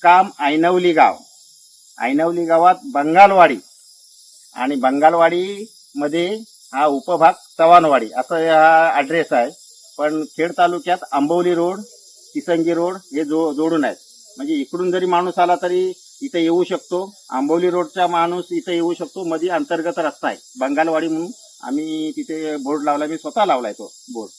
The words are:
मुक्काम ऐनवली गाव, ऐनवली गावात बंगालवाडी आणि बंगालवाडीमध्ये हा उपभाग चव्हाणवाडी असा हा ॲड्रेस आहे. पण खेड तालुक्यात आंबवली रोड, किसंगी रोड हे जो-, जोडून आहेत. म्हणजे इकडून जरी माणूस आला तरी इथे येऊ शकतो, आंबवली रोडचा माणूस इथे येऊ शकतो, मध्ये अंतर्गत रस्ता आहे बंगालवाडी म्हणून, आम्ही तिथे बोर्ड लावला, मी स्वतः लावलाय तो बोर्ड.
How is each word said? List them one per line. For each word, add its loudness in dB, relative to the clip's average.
मुक्काम 6
ऐनवली 2
गाव, 4
ऐनवली -2
गावात 2
बंगालवाडी 6
आणि -4
बंगालवाडीमध्ये 0
हा 0
उपभाग 2
चव्हाणवाडी 4
असा -4
हा 4
ॲड्रेस -2
आहे. 0
पण -2
खेड -6
तालुक्यात 0
आंबवली 0
रोड, -2
किसंगी -2
रोड -2
हे -6
जो-, -2
जोडून -2
आहेत. -4
म्हणजे -6
इकडून -6
जरी -2
माणूस -2
आला 2
तरी -2
इथे -4
येऊ 2
शकतो, -6
आंबवली 0
रोडचा -2
माणूस -2
इथे -6
येऊ -2
शकतो, -12
मध्ये -4
अंतर्गत -4
रस्ता -4
आहे -6
बंगालवाडी -2
म्हणून, -6
आम्ही -8
तिथे -8
बोर्ड -6
लावला, -2
मी -8
स्वतः -2
लावलाय -2
तो -16
बोर्ड. -12